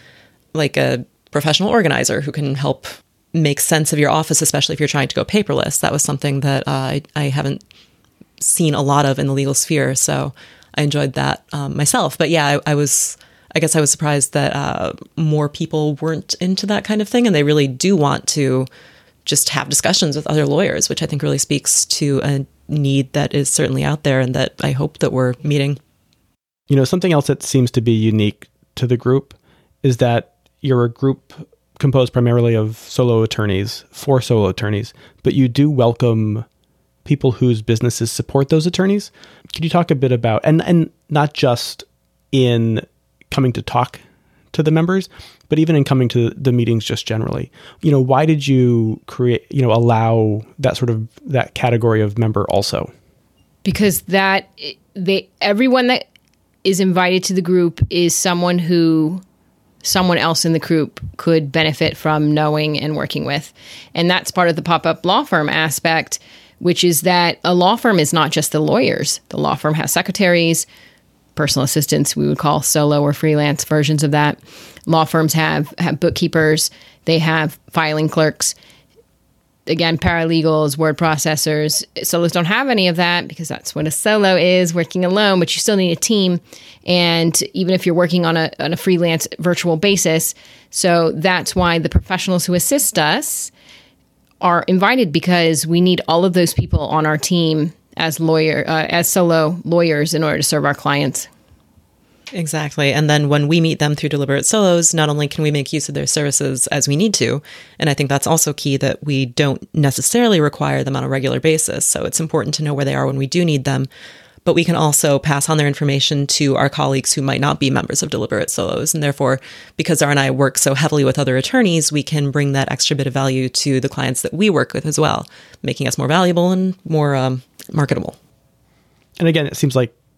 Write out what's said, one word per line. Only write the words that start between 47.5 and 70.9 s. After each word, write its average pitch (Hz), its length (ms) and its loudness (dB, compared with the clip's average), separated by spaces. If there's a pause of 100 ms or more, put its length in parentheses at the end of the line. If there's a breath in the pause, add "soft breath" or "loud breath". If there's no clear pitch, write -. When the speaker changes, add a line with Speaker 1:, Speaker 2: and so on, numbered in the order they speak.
Speaker 2:
you 160 80 0
know, 139 120 4
why 131 240 2
did 151 220 0
you 120 600 2
create, 123 420 -2
you 139 120 -2
know, 120 100 4
allow 113 720 2 (180)
that 135 180 0
sort 120 120 -2
of, 110 180 -2 (180)
that 131 300 -4
category 117 460 2
of 104 160 -2
member 110 320 0
also? - 420 -2 (720)
Speaker 3:
Because 196 400 0
that, 190 460 0 (440)
they, 190 360 -2 (120)
everyone 247 460 2
that 254 200 -2 (560)
is 190 160 0
invited 185 440 2
to 196 100 -4
the 185 80 0
group 175 380 2 (100)
is 170 260 0
someone 175 440 0
who 165 600 0 (640)
someone 180 340 2
else 165 280 0
in 165 80 2
the 160 60 0
group 160 400 -2 (180)
could 160 340 0
benefit 156 460 -2
from 151 360 0
knowing 151 460 0
and 151 160 -4
working 143 300 -6
with. 143 260 -6 (440 loud breath)
And 170 160 0
that's 180 200 -2
part 180 180 2
of 160 60 0
the 165 60 -6
pop-up 165 440 -2
law 214 180 2
firm 156 260 0
aspect, 160 720 -2 (400 loud breath)
which 175 240 0
is 170 180 2
that 175 420 0
a 180 120 2
law 185 220 4
firm 214 220 2
is 151 140 0
not 156 180 0
just 151 200 -2
the 156 80 0
lawyers. 156 680 0
The - 100 -10
law 147 160 0
firm 151 200 -2
has 156 160 -2
secretaries, 175 760 0 (640 soft breath)